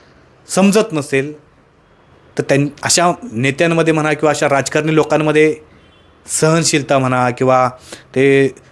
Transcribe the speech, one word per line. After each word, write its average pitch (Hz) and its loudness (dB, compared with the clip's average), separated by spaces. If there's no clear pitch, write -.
समजत 202 0
नसेल, 143 -4
तर - -4
त्यां-, 143 2
अशा 170 2
नेत्यांमध्ये 160 0
म्हणा 156 0
किंवा 151 0
अशा 147 0
राजकारणी 151 0
लोकांमध्ये 151 2
सहनशीलता 156 0
म्हणा 127 0
किंवा 127 0
ते 135 2